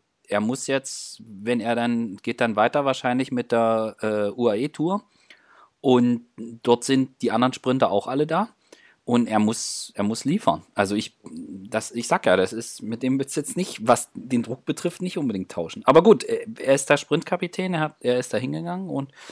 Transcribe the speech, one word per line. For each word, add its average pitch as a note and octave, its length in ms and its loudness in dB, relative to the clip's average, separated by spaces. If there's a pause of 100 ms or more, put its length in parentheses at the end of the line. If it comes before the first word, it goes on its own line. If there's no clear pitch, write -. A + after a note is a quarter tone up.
(280)
er G2+ 120 0
muss A#2 260 -2
jetzt, - 600 -6
wenn A2 340 -4
er A#2 140 -2
dann, A#2 480 -2
geht - 200 -6
dann A2+ 140 0
weiter A#2+ 280 2
wahrscheinlich C3 480 -2
mit A#2+ 180 -4
der, A2+ 520 2
äh, G#2 280 0
U A#2 180 0
A G#2 60 2
E B2+ 140 -2
Tour. F3 360 -4 (800)
Und B2 440 4 (360)
dort A#2+ 220 4
sind C3+ 380 0
die A#2 80 0
anderen A#2+ 240 2
Sprinter B2+ 360 0
auch G2 160 0
alle C#3 200 -2
da. E3 220 0 (580)
Und A#2+ 220 2
er A2 100 2
muss, - 560 -2
er G#2 100 -2
muss G#2+ 220 -4
liefern. A2+ 360 0 (120)
Also G2+ 200 2
ich, - 300 -4
das, - 680 -8
ich A#2+ 160 -6
sag F#3 200 0
ja, F#2+ 100 6
das F#2 160 2
ist, - 300 -10
mit A2+ 200 -6
dem C3 160 2
wird's - 160 -4
jetzt - 220 -4
nicht, E3+ 300 -4
was A#2+ 280 4
den A#2+ 280 -2
Druck A2+ 240 -10
betrifft, E3+ 340 -6
nicht F3+ 160 -6
unbedingt A2 340 -4
tauschen. F2 360 -8
Aber D3 160 8
gut, F#3+ 200 6
er, - 240 -4 (120)
er C3+ 160 2
ist - 160 -2
da D3 80 6
Sprintkapitän, F3+ 760 -4
er D#3 60 -2
hat, D3+ 200 -4
er B2 180 0
ist - 160 -6
da - 20 -2
hingegangen E3 540 -6
und C#3 200 -6 (220)